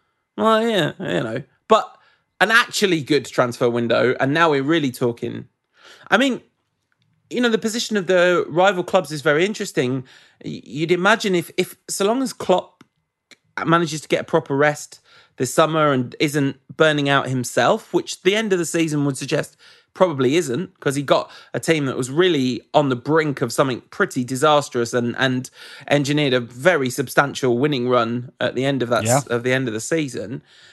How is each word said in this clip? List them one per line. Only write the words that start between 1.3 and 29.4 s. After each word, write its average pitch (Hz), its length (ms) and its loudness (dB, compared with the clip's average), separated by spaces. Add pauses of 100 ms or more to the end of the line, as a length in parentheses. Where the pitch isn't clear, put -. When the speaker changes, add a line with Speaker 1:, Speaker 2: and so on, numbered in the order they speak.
Speaker 1:
But - 300 2 (440)
an 196 120 2
actually 202 480 2
good 135 240 0
transfer 123 440 0
window, 120 520 2
and 135 120 0
now 165 180 4
we're 139 120 2
really 143 300 0
talking. 120 560 -6 (600)
I 190 80 6
mean, 247 220 2 (880)
you 208 120 -4
know, 247 80 4
the 220 100 2
position 226 380 -4
of 185 100 -2
the 180 420 4
rival 180 360 2
clubs 180 260 0
is 151 120 -8
very 156 220 2
interesting. 139 600 -2 (400)
Y-, 151 200 -10
you'd 151 280 -4
imagine 190 420 0
if, 170 220 -2
if, 180 200 -4 (120)
so - 160 -4
long 240 180 0
as 240 100 -4
Klopp - 520 -2 (800)
manages 160 360 2
to - 60 -18
get 165 120 0
a - 40 -8
proper 151 320 -2
rest 147 440 -2 (380)
this 127 140 -4
summer 156 400 4
and 123 280 -2
isn't 143 360 -2 (200)
burning 151 320 2
out 139 200 2
himself, 131 640 -2
which - 300 -4
the 196 140 2
end 214 160 -2
of 185 60 2
the 170 80 -2
season 151 380 0
would 143 140 0
suggest 143 380 -6 (380)
probably 143 420 2
isn't, 170 440 -4
'cause 143 140 -2
he 143 80 -4
got 147 280 0 (220)
a 139 80 -6
team 156 240 0
that 127 140 -2
was 127 120 -4
really 143 520 0 (100)
on 147 160 4
the 127 80 0
brink 147 460 0
of 117 100 -2
something 131 380 0
pretty 156 340 -2
disastrous 131 680 0
and, 120 240 -2
and 127 320 -2 (360)
engineered 147 460 0
a 123 80 2
very 131 480 0
substantial 127 680 0
winning 127 320 0
run 123 500 0
at 123 140 -2
the 127 100 -2
end 139 180 -2
of 117 60 -4
that 113 160 0
s-, 127 240 2
Speaker 2:
Yeah. 120 80 -2
Speaker 1:
of 117 60 -4